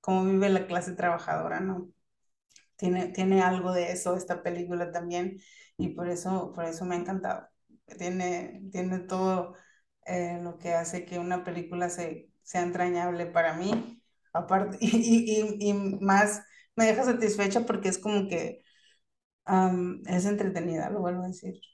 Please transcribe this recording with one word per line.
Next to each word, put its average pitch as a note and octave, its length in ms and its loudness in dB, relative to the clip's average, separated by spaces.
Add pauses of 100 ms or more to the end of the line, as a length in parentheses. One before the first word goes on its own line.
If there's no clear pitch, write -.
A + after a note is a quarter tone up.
cómo F#3+ 260 2
vive G3 240 4
la F#3 160 2
clase F3+ 280 -2
trabajadora, E3+ 680 -2
¿no? F#3+ 300 -6 (840)
Tiene, F3+ 320 0
tiene F#3+ 340 4
algo F#3 300 2
de F3 200 0
eso F3+ 240 0
esta - 260 -4
película F3 500 -4
también, F3 460 -4 (380)
y F3+ 140 -2
por F3 180 -6
eso, F3+ 460 -4
por E3+ 120 -6
eso E3 180 -8
me F3+ 120 -4
ha - 20 -2
encantado. F#3 500 -6 (500)
Tiene, F3+ 640 -4 (100)
tiene F#3 280 -2
todo, F#3 540 -2 (520)
eh, F3 360 -4
lo E3+ 160 -10
que E3+ 160 -4
hace E3+ 320 -2
que F3 120 -6
una F3+ 260 -4
película F3 460 -4
se, E3 400 -8 (120)
sea F3+ 200 -2
entrañable F3 640 0
para E3 280 2
mí. G3+ 480 -4 (300)
Aparte, F#3+ 460 0
<laughs> - 40 -2
y, A3 140 4
y, G#3+ 720 4
y, - 20 4
y G3+ 40 4 (260)
más G3+ 420 4 (340)
me A3+ 100 6
deja A3 180 4
satisfecha G#3 640 2
porque G3 220 0
es F#3 100 -2
como G3+ 300 0
que, E3+ 340 -4 (840)
am, F#3 640 2
es F3+ 200 0
entretenida, F#3+ 640 -2
lo G#3 100 -2
vuelvo F3+ 240 -2
a F#3 40 -6
decir. F#3 260 -10 (200)